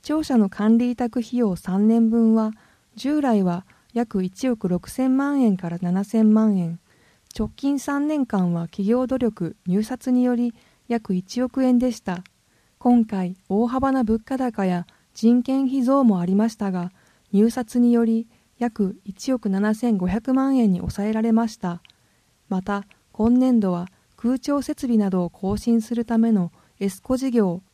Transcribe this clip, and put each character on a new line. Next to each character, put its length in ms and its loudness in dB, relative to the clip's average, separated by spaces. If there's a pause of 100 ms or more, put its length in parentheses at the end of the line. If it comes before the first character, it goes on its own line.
庁 180 -2
舎 160 0
の 120 4
管 280 2
理 140 0
委 40 -6
託 240 -4
費 200 -6
用 160 0
三 320 0
年 240 4
分 240 2
は、 160 0 (440)
従 260 -4
来 200 2
は 240 -2 (260)
約 320 -2
一 260 -6
億 180 -2
六 200 -2
千 300 -2
万 240 0
円 160 4
か 120 -8
ら 120 -8
七 220 0
千 320 4
万 240 4
円、 200 -4 (580)
直 180 -4
近 240 -2
三 280 -2
年 200 -2
間 260 0
は 140 -4
企 180 -6
業 220 0
努 100 -2
力、 480 -4
入 160 0
札 300 -6
に 120 2
よ 120 2
り 180 -2 (340)
約 280 -4
一 260 -6
億 220 -2
円 160 4
で 120 0
し 80 -10
た。 240 -8 (540)
今 260 4
回、 320 -4 (140)
大 180 0
幅 240 -2
な 120 0
物 200 0
価 140 -6
高 260 -4
や 220 -2 (280)
人 280 4
件 240 -2
費 160 -2
増 220 2
も 160 4
あ 60 -2
り 100 0
ま 120 2
し 80 -6
た 160 -6
が、 200 -6 (420)
入 160 4
札 300 -4
に 120 4
よ 140 4
り 220 -2 (320)
約 440 -4
一 300 -6
億 160 -4
七 260 0
千 220 0
五 100 -2
百 260 -2
万 240 2
円 140 4
に 80 0
抑 300 -4
え 40 -2
ら 80 -2
れ 100 0
ま 160 2
し 100 -10
た。 240 -8 (680)
ま 120 -2
た、 240 -6 (260)
今 260 2
年 220 4
度 120 0
は 160 -4 (280)
空 240 -2
調 220 -2
設 260 -8
備 100 2
な 120 2
ど 160 0
を 40 -6
更 280 -6
新 240 2
す 120 -8
る 120 -4
た 120 -2
め 140 4
の 200 0 (280)
エ 100 -2
ス 120 -12
コ 160 -2
事 120 -2
業 320 0 (120)